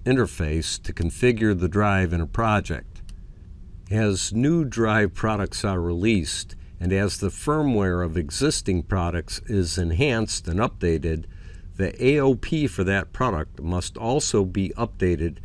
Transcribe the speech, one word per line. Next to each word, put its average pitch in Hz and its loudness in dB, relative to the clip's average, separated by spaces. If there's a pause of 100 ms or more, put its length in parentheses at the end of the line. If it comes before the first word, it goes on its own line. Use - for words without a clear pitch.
interface 85 0
to 90 -4
configure 107 2
the 90 2
drive 95 2
in 85 0
a 80 -2
project. 104 -2 (920)
As 104 2
new 147 4
drive 110 4
products 107 -2
are 92 0
released, 87 0 (240)
and 87 0
as 98 2
the 98 -2
firmware 104 0
of 82 -2
existing 87 0
products 87 -2
is 95 0
enhanced 107 0
and 85 -2
updated, 80 0 (500)
the - -4
A 139 4
O 135 4
P 151 -2
for 98 0
that 95 0
product 98 -2
must 87 -2
also 117 2
be 92 0
updated 87 0